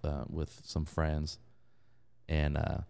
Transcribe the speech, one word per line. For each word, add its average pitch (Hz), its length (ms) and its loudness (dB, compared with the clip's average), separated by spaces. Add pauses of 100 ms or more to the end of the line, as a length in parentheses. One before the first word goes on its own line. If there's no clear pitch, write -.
uh, 71 260 0
with - 340 -4
some 78 220 -2
friends 76 540 0 (880)
and, 76 280 4
uh, - 220 0 (100)